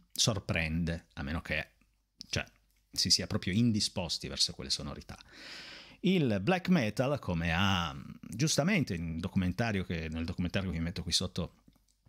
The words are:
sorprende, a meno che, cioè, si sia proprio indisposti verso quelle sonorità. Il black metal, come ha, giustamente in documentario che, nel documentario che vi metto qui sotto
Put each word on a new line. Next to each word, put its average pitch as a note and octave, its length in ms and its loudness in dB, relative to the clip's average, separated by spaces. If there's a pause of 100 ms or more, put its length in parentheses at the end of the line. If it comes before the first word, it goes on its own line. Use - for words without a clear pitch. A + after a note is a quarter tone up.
(120)
sorprende, E2 1000 0
a D2+ 100 -8
meno D2+ 180 -4
che, - 300 -4 (580)
cioè, - 160 -2 (460)
si - 180 0
sia F2 180 2
proprio - 260 -2
indisposti G#2+ 720 0
verso C#2 260 -2
quelle C2 160 -10
sonorità. - 480 -6 (840)
Il D3 400 4
black F3+ 280 2
metal, C3+ 500 4
come E2+ 340 0
ha, F2 420 2 (260)
giustamente D3 720 0
in E2 240 -4
documentario F#2 680 0
che, D#2+ 240 -4
nel E2 160 -4
documentario F2+ 460 -2
che E2 60 -2
vi E2 60 0
metto E2+ 200 -4
qui E2 80 -4
sotto - 500 -2 (480)